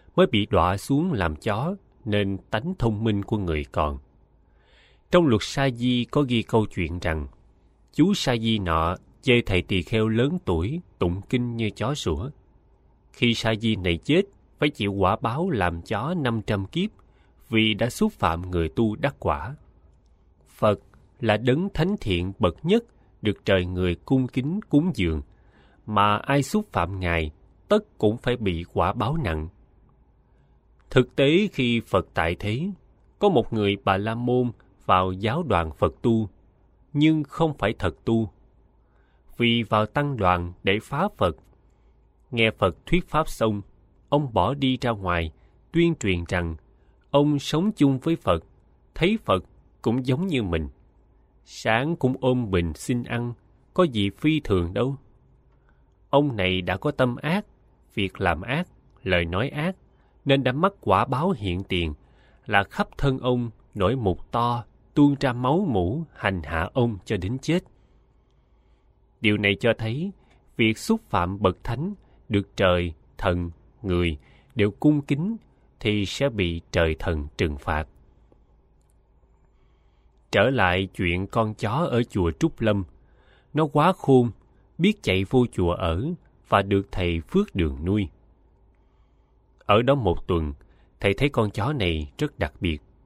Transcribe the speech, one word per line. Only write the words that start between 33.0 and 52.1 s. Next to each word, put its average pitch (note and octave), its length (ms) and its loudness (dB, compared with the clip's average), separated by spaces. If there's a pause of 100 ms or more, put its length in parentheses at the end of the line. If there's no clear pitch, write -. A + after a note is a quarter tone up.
có G#3 100 4
một A#2+ 240 2
người G2+ 300 2
Bà F#2+ 140 2
La A2 180 -4
Môn B2 360 0 (340)
vào F#2 260 4
giáo A2 320 -4
đoàn F2 280 0
Phật - 300 0
tu, A2+ 280 0 (640)
nhưng D#3 300 4
không D#3 340 -2
phải G#2+ 220 -2
thật - 260 -4
tu. A2+ 240 0 (1080)
Vì A#2 260 2
vào G#2+ 220 2
tăng C#3+ 320 -2
đoàn F2 360 0 (100)
để G2 180 2
phá D#3 260 -4 (100)
Phật. F2 180 0 (960)
Nghe A2+ 200 2
Phật - 340 -2
thuyết - 220 0
pháp D#3 220 -2
xong, G#2+ 320 -2 (480)
ông C#3+ 240 0
bỏ G2+ 200 2
đi C3 280 0
ra A#2+ 100 0
ngoài, F2 400 -2 (400)
tuyên E3+ 240 2
truyền F2+ 320 -2
rằng E2+ 280 -2 (560)
ông D3 280 2
sống E3+ 320 -2
chung C#3 280 2
với E3 160 -2
Phật, F2 280 0 (520)
thấy G3+ 300 2
Phật F#2+ 180 2 (380)
cũng B2 240 0
giống C#3 220 0
như C3+ 160 -2
mình. E2 260 -2 (760)
Sáng B2 500 -2
cũng C3 260 0